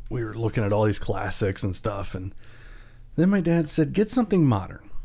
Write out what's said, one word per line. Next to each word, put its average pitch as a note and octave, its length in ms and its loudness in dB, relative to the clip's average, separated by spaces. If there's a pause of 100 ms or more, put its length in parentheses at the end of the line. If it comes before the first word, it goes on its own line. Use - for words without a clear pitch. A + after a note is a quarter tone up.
we B2 140 -4
were G#2+ 100 -6
looking A2+ 300 0
at G2+ 100 2
all G#2+ 100 4
these G#2 160 2
classics F#2+ 640 -2
and F#2 120 -2
stuff, - 400 -6
and F#2 180 -8 (840)
then E3+ 140 4
my G3+ 100 4
dad E3+ 300 2
said, D3 240 2
"Get G#3 160 2
something G#3 360 4
modern. G2 440 0 (160)